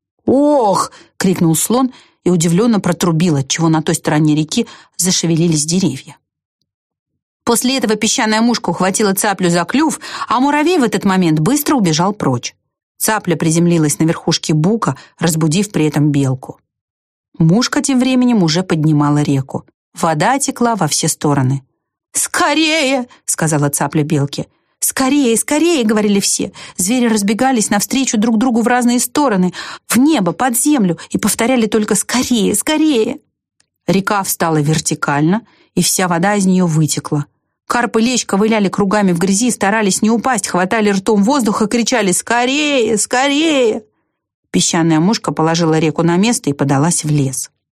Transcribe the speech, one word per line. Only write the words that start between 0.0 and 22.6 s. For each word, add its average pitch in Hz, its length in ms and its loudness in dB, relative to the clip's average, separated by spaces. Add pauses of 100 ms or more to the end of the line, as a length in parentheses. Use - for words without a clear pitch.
«Ох!» 254 680 2 (260)
крикнул 170 380 2
слон 247 360 0 (320)
и 175 60 2
удивлённо 180 500 2
протрубил, 170 560 0
отчего 160 320 -2
на 160 140 2
той 165 120 -2
стороне 151 400 0
реки 156 320 -2 (300)
зашевелились 165 720 0
деревья. 165 500 -4 (1300)
После 247 340 -2
этого 220 180 -2
песчаная 220 440 -2
мушка 233 300 0
ухватила 190 440 0
цаплю 190 360 0
за 175 140 0
клюв, 285 340 0 (300)
а 233 120 0
муравей 294 380 2
в 247 60 2
этот 208 200 -2
момент 180 360 2
быстро 294 340 0
убежал 180 380 0
прочь. - 420 -4 (420)
Цапля 208 380 -2
приземлилась 165 640 2
на 160 60 0
верхушке 165 500 -2
бука, 160 420 0 (220)
разбудив 165 540 -2
при 151 140 0
этом 147 260 0
белку. 135 480 -2 (760)
Мушка 196 440 2
тем 262 160 0
временем 247 440 2
уже 165 200 0
поднимала 147 600 2
реку. 139 420 -2 (300)
Вода 175 440 0
текла 240 380 -2
во 175 100 -2
все 160 220 -2
стороны. 139 540 -2 (500)
«Скорее!» 294 960 0 (160)